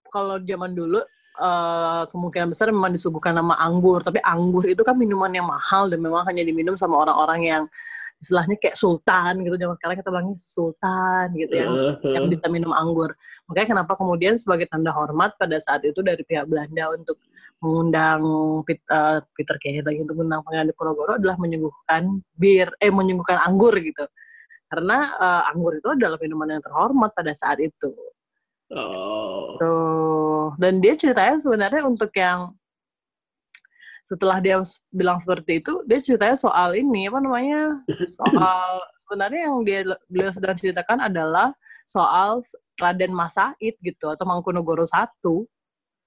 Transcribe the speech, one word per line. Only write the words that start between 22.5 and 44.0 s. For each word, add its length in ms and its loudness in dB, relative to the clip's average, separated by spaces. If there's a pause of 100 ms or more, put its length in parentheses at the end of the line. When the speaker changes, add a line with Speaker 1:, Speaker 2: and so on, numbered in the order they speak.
Speaker 1:
eh, 80 4
menyuguhkan 480 2
anggur 400 4
gitu. 280 -6 (600)
Karena, 320 0 (160)
eh, 300 2 (100)
anggur 240 -2
itu 120 -4
adalah 280 0
minuman 400 -4
yang 60 -8
terhormat 500 0
pada 200 -4
saat 280 -2
itu. 320 -4 (760)
Speaker 2:
Oh. 840 -8
Speaker 1:
Tuh. 880 0 (120)
Dan 240 2
dia 140 6
ceritanya 460 2
sebenarnya 440 0
untuk 280 0
yang 400 0 (1500)
setelah 360 0
dia 180 2
s-, 300 -6
bilang 320 0
seperti 400 -2
itu, 240 -4
dia 160 2
ceritanya 360 2
soal 380 2
ini, 340 0
apa 120 -4
namanya, 680 -2
Speaker 2:
<clears throat> 300 -6
Speaker 1:
soal, 520 2 (280)
sebenarnya 480 -4
yang 160 0
dia, 180 0 (280)
beliau 240 -2
sedang 240 -2
ceritakan 480 -2
adalah 480 0 (320)
soal 560 2
s-, 160 -12 (200)
Raden 360 0
Mas 240 -4
Said 420 -2
gitu, 300 -8